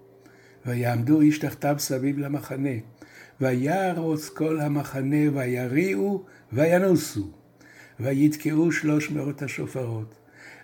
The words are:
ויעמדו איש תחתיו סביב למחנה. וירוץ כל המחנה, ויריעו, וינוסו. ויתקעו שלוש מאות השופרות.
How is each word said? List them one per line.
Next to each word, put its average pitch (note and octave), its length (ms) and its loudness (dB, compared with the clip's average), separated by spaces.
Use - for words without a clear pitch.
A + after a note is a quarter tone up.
ויעמדו A#2+ 540 2
איש D3+ 180 6
תחתיו C#3+ 400 -2
סביב C#3 400 -2
למחנה. C#3 580 -4
וירוץ D#3 880 0
כל D#3 320 -2
המחנה, D3 720 0
ויריעו, D#3 920 0
וינוסו. D#3 800 2
ויתקעו D3+ 720 2
שלוש D3+ 380 0
מאות C#3+ 320 -6
השופרות. B2 720 -6